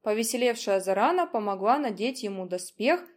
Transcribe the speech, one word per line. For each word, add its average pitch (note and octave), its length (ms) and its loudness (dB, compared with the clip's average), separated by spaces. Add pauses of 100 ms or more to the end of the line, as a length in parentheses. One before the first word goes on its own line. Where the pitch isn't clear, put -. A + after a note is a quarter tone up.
Повеселевшая A3+ 760 0
Зарана A3+ 460 2
помогла G#3 540 0
надеть B3 440 -4
ему G3 220 -6
доспех G#3+ 580 -2 (140)